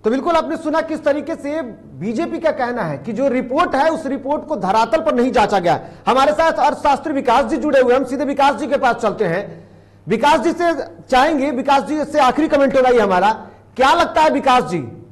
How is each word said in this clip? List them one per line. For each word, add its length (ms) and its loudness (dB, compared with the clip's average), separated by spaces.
तो 60 0
बिल्कुल 260 -2
आपने 220 -2
सुना 240 -4
किस 220 -8
तरीके 320 -2
से 260 -6
बीजेपी 400 -4
का 120 0
कहना 320 -4
है 140 -6
कि 160 -10
जो 140 0
रिपोर्ट 480 -2
है 140 2
उस 160 -6
रिपोर्ट 400 -6
को 100 -4
धरातल 460 0
पर 140 -2
नहीं 160 0
जांचा 280 2
गया। 200 0
हमारे 240 2
साथ 340 0
अर्थशास्त्री 480 0
विकास 320 2
जी 120 -4
जुड़े 240 2
हुए 120 4
हैं, 60 4
हम 60 -2
सीधे 200 -4
विकास 300 2
जी 120 -6
के 100 0
पास 180 2
चलते 300 -2
हैं। 440 -6
विकास 320 2
जी 120 0
से 220 0
चाहेंगे, 420 2
विकास 320 2
जी 200 -4
से 160 -2
आखिरी 280 2
कमेंट 300 4
होगा 120 4
ये 100 6
हमारा, 320 2
क्या 180 4
लगता 280 2
है 80 6
विकास 340 2
जी 200 -4